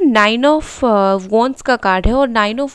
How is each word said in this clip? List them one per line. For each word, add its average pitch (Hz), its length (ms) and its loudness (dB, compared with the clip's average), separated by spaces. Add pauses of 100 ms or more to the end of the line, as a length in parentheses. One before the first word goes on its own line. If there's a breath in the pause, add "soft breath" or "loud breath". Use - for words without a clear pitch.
Nine 226 400 2
of, 302 400 0
अ, 196 320 2 (100)
Wands 247 340 -2
का 254 140 0
कार्ड 190 320 -2
है, 220 60 0
और 269 160 0
Nine 220 300 -2
of 277 160 -6